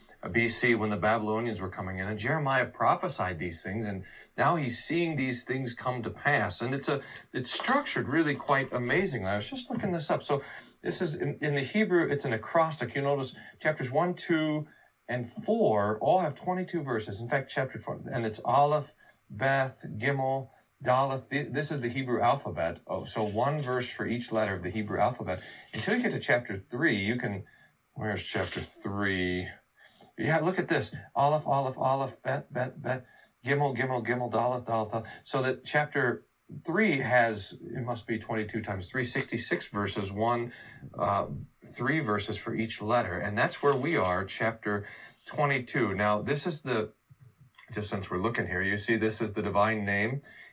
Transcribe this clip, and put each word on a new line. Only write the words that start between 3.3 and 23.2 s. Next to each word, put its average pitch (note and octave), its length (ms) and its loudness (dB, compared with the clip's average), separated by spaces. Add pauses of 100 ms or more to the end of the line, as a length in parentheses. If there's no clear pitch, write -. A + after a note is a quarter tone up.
these E2+ 240 -6
things, G#2+ 220 -4
and F#2+ 180 -6 (340)
now D3+ 180 6
he's C3+ 280 0
seeing E3 320 0
these C3 280 0
things B2+ 300 -2
come B2 280 -4
to G#2+ 80 -4
pass. A2 520 0
And B2 120 -2
it's C#3 160 -2
a, D3 100 2 (320)
it's C3 200 -2
structured C4 580 2
really D3 260 4
quite C3+ 380 0
amazingly. B2 560 0
I G2+ 60 2
was G#2 140 -2
just C4+ 200 -6
looking G#3+ 220 -2
this E3 180 0
up. D3+ 140 0
So C#3+ 180 2 (400)
this - 200 -2
is E3 140 0
in, - 240 -2
in D3 140 0
the C#3 80 2
Hebrew, F3 460 4
it's C#3+ 180 0
an B2+ 80 0
acrostic. D#3+ 640 0
You C#3 80 -2
notice C#3 320 0 (240)
chapters D3+ 320 0
one, F3 240 2
two, D#3 500 0 (420)
and B2 220 -4
four D3+ 720 2
all E3+ 180 6
have D3+ 140 2
twenty-two F3+ 480 -2
verses. A2+ 400 -2
In A#2 80 -6
fact, C#3+ 240 0
chapter C3 240 -4
four, - 240 -10 (100)
and A#2 140 -2
it's G#2+ 180 -4
Aleph, D3 520 4 (340)
Beth, C3+ 560 0 (100)
Gimel, C3 540 -2 (340)
Daleth. C3 460 2
Th-, C#3 200 -2
this D3 220 -2
is C#3+ 80 -2
the A#2+ 80 0
Hebrew B2 340 0
alphabet. F2+ 640 0
Oh, F#2+ 180 -4
so A2+ 180 -2